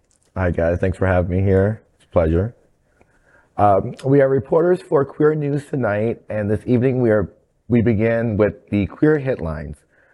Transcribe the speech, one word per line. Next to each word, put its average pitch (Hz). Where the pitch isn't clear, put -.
Hi, 90
guys. 85
Thanks 95
for 92
having 90
me 95
here. 98
It's -
a -
pleasure. 85
Um, 101
we 139
are 135
reporters 165
for 147
Queer 151
News 143
Tonight, 110
and 104
this 104
evening 123
we 123
are, 107
we 120
begin 113
with 104
the 101
queer 151
headlines. 78